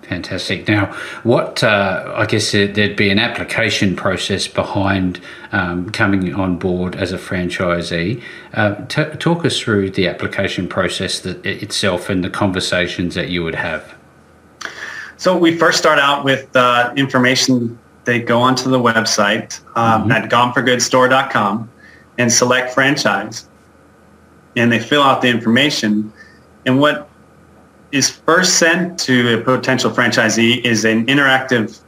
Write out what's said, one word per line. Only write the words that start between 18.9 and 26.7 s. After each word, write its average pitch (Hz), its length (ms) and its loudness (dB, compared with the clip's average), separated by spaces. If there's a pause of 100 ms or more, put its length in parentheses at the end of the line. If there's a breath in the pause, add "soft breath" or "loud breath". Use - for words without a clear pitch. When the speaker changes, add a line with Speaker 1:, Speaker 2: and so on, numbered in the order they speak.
Speaker 2:
um, 113 260 2
Speaker 1:
Mm-hmm. 104 100 2
Speaker 2:
at 110 180 0
gone 123 220 2
for 127 100 0
good 123 200 2
store 127 260 4
dot 131 220 2
com 107 400 -2 (480 loud breath)
and 120 120 2
select 123 440 2
franchise. 117 760 0 (1080)
And 117 140 4
they 113 100 2
fill 143 220 2
out 135 200 2
the 127 60 4
information. 113 840 0 (540 loud breath)
And 131 140 2